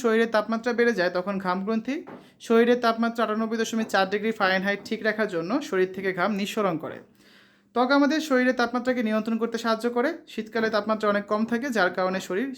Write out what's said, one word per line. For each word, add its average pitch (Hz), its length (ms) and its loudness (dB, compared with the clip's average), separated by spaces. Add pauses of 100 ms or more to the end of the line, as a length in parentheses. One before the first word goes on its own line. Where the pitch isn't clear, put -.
শরীরের 226 340 2
তাপমাত্রা 226 380 0
বেড়ে 233 260 4
যায়, 175 180 2
তখন 190 180 -2 (100)
ঘামগ্রন্থি 220 500 -2 (460)
শরীরের 240 440 4
তাপমাত্রা 226 380 0
আটানব্বই 220 380 -2
দশমিক 220 320 -2
চার 190 160 4
ডিগ্রি 208 300 0
ফারেনহাইট 190 460 2
ঠিক 220 220 -4
রাখার 208 220 0
জন্য 170 220 -4 (180)
শরীর 185 240 2
থেকে 196 200 -4
ঘাম 180 260 0
নিঃসরণ 202 380 -2
করে। - 200 -10 (800)
ত্বক 247 160 2
আমাদের 285 300 4
শরীরের 254 400 2
তাপমাত্রাকে 247 420 0
নিয়ন্ত্রণ 220 360 0
করতে 226 240 -2
সাহায্য 226 260 0
করে। 240 200 0 (180)
শীতকালে 220 420 -4
তাপমাত্রা 214 400 0
অনেক 202 160 0
কম 214 200 0
থাকে, 233 240 -2
যার 185 240 2
কারণে 190 280 0
শরীর 202 260 -4 (100)